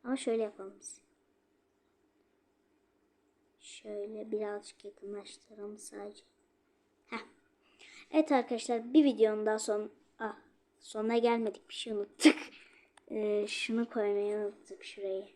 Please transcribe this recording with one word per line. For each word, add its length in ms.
Ama 120
şöyle 260
yapalım 380
biz. 200
Şöyle 720
birazcık 540
yakınlaştıralım 920
sadece. 460
Heh. 200
Evet 220
arkadaşlar, 600
bir 100
videonun 420
daha 120
son-, 320
ah, 180
sonuna 380
gelmedik, 500
bir 60
şey 180
unuttuk. 440
Ee, 380
şunu 420
koymayı 460
unuttuk 480
şurayı. 520